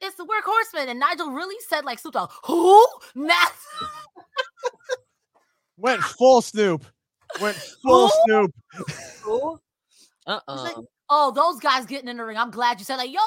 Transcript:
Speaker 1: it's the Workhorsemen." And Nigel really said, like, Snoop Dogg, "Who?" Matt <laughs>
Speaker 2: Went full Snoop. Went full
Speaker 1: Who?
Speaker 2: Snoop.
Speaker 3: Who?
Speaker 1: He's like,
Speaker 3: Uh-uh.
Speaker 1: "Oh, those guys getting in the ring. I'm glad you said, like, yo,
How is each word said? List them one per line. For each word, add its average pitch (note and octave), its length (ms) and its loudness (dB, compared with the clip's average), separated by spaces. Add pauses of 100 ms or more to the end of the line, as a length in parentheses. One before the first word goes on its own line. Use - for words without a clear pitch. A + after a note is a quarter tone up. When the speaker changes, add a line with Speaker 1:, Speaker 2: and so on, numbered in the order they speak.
Speaker 1:
it's F#4+ 160 -10
the F4 80 -14
Workhorsemen." G4+ 640 -4
And A#3+ 100 -10
Nigel D4+ 320 -4
really F4+ 240 -10 (120)
said, D4+ 180 -4
like, B3 140 -10
Snoop - 140 -18
Dogg, F#3 160 -6 (160)
"Who?" F4+ 400 8 (300)
Matt E4 380 0
<laughs> - 2250 -14
Speaker 2:
Went A3 260 -2
full B3+ 380 4
Snoop. G3 440 -2 (540)
Went - 160 -4 (260)
full - 280 6
Speaker 1:
Who? - 40 2 (120)
Speaker 2:
Snoop. G#4+ 260 2 (720)
Speaker 3:
Who? C4+ 360 -6 (920)
Speaker 1:
He's C#3 140 -10
like, A#2 120 -8
Speaker 3:
Uh-uh. A3+ 60 -16 (280)
Speaker 1:
"Oh, C#4+ 220 4
those C#4+ 280 0
guys C4 260 -2
getting C4+ 240 -10
in A#3+ 80 -12
the A#3 80 -10
ring. A3 120 -10
I'm A#3 140 -4
glad A#3+ 280 -2
you G3 60 -18
said, C4 120 -6
like, B3+ 140 -8
yo, E4 160 -6